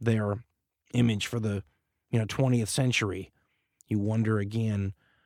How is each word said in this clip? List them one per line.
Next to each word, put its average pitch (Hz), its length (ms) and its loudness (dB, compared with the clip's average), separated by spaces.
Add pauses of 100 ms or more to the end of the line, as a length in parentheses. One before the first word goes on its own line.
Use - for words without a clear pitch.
their 110 440 0 (500)
image 117 320 2
for 117 140 -4
the, 101 240 -2 (480)
you 120 80 2
know, 107 60 -2
twentieth 123 420 2
century. 107 640 -2 (560)
You 107 100 0
wonder 110 400 0
again 101 560 -2 (320)